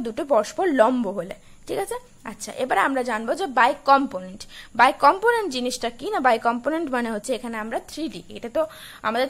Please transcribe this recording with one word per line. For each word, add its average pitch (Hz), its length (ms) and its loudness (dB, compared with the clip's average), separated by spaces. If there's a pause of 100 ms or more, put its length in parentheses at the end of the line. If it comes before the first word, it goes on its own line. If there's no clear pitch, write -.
দুটো 233 160 -6 (100)
পরস্পর 233 320 2 (160)
লম্ব 247 240 4 (140)
হলে, 185 160 -8 (340)
ঠিক - 160 -6
আছে? 466 120 -8 (360)
আচ্ছা, - 180 -12 (120)
এবার 262 160 0 (100)
আমরা 262 220 -2
জানবো 226 300 -4
যে 392 60 -2 (120)
by 247 140 6 (180)
component। 196 500 2 (400)
by 262 100 8 (140)
component 403 520 4
জিনিসটা 247 320 -4 (100)
কি? 277 160 -10
না 381 120 0
by 226 100 6 (120)
component 285 380 -2 (100)
মানে 233 180 -2
হচ্ছে 214 240 -8
এখানে 233 260 -8
আমরা 226 140 -6 (120)
থ্রি 302 140 -8 (100)
ডি, 175 80 -12 (140)
এটা 233 200 -12
তো 320 60 2 (460)
আমাদের 247 220 0